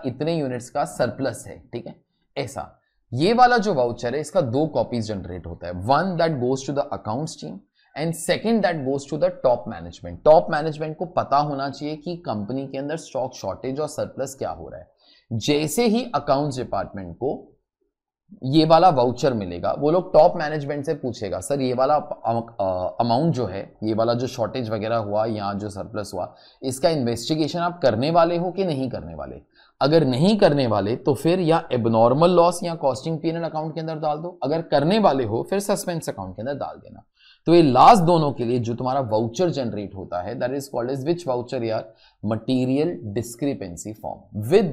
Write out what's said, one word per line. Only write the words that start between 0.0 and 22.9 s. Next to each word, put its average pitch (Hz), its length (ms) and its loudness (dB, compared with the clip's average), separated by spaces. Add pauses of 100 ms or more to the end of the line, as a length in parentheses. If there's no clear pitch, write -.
इतने 151 340 -2
यूनिट्स 123 300 -6
का 147 160 -2
सरप्लस 127 600 -4
है, - 120 -16 (140)
ठीक 120 140 -10
है। - 80 -16 (420)
ऐसा - 420 -10 (340)
ये 165 200 2
वाला 247 240 8
जो 208 160 0
वाउचर 120 420 -2
है, 151 60 -4
इसका 147 200 -2
दो 135 260 0
कॉपीज 117 400 -2
जनरेट 90 400 -8
होता 85 200 -12
है, 90 60 -8
one 147 480 0
that 160 220 0
goes 131 260 -2
to - 0 -
the 139 160 -2 (120)
accounts 135 400 -8
team - 220 -14 (360)
and 165 180 -4 (160)
second 214 320 2
that 175 280 0
goes 139 140 -2
to 156 160 -6
the 180 120 2 (140)
top 120 220 2
management। 87 580 -12
टॉप 160 240 8
मैनेजमेंट 156 480 -4
को 185 80 -6
पता 135 320 0
होना 143 320 0
चाहिए 147 260 -8
कि 170 220 -8
कंपनी 131 500 -6
के 135 100 -10
अंदर 143 200 -6
स्टॉक - 360 -6
शॉर्टेज 120 460 -6
और 151 80 -2
सरप्लस 120 480 -6
क्या 98 140 -6
हो 80 200 -10
रहा - 100 -14
है। - 120 -20 (420)
जैसे 151 540 0
ही 233 280 0
अकाउंट्स 139 420 0
डिपार्टमेंट 98 580 -6
को 156 360 -6 (920)
ये 151 220 4
वाला 170 240 8
वाउचर 127 440 2
मिलेगा, 90 460 -4
वो 147 120 2
लोग 180 220 0
टॉप 170 220 8
मैनेजमेंट 147 500 -4
से 160 80 -2
पूछेगा, 107 460 -6
"सर, 139 220 -2
ये 127 120 0
वाला 135 220 2
अम-, 117 640 -4
अ, 92 380 -2